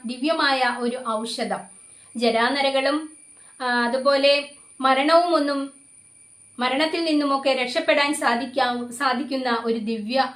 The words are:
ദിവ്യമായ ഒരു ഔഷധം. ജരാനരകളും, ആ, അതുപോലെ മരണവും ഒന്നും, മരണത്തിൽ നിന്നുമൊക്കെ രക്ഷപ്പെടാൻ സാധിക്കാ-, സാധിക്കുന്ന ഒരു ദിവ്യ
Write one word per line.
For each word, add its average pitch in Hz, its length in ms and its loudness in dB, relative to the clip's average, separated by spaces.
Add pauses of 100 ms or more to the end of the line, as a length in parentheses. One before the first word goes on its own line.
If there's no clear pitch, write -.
ദിവ്യമായ 262 720 0
ഒരു 240 200 -4 (100)
ഔഷധം. 220 500 -4 (580)
ജരാനരകളും, 269 1000 0 (440)
ആ, 262 40 -6
അതുപോലെ 269 840 2 (300)
മരണവും 302 540 4
ഒന്നും, 285 380 0 (840)
മരണത്തിൽ 311 460 0
നിന്നുമൊക്കെ 285 480 2
രക്ഷപ്പെടാൻ 294 640 0
സാധിക്കാ-, 247 760 -2
സാധിക്കുന്ന 254 760 -2
ഒരു 233 140 -2
ദിവ്യ 226 580 -2